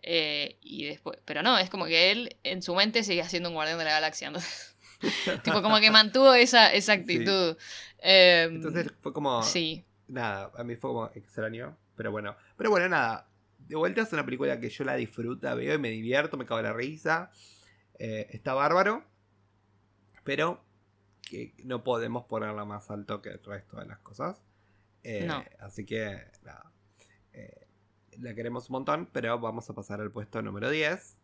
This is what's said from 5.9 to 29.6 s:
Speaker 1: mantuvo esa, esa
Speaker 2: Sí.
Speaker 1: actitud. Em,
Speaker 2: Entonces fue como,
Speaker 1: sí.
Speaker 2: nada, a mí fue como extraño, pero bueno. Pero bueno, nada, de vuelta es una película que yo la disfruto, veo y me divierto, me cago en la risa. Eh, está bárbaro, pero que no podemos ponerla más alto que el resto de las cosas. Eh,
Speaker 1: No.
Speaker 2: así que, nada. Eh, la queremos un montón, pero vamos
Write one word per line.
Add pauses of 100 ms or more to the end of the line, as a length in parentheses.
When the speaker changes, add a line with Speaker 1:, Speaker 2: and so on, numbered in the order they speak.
Speaker 1:
mantuvo
esa,
esa
Speaker 2:
Sí.
Speaker 1:
actitud. (420)
Em,
Speaker 2:
Entonces
fue
como,
Speaker 1:
sí. (240)
Speaker 2:
nada,
a
mí
fue
como
extraño, (200)
pero
bueno. (200)
Pero
bueno,
nada, (300)
de
vuelta
es
una
película
que
yo
la
disfruto,
veo
y
me
divierto,
me
cago
en
la
risa. (680)
Eh,
está
bárbaro, (1200)
pero (580)
que (100)
no
podemos
ponerla
más
alto
que
el
resto
de
las
cosas. (640)
Eh,
Speaker 1:
No. (160)
Speaker 2:
así
que, (220)
nada. (640)
Eh, (520)
la
queremos
un
montón,
pero
vamos